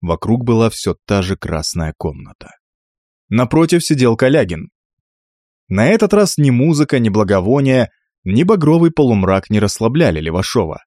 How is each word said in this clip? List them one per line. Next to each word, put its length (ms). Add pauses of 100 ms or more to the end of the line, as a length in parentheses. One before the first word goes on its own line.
Вокруг 420
была 260
всё 260 (100)
та 160
же 140
красная 640
комната. 540 (760)
Напротив 540
сидел 320
Калягин. 540 (1000)
На 200
этот 260
раз 240
ни 140
музыка, 480
ни 100
благовония, 800 (320)
ни 200
багровый 480
полумрак 580
не 100
расслабляли 600
Левашова. 680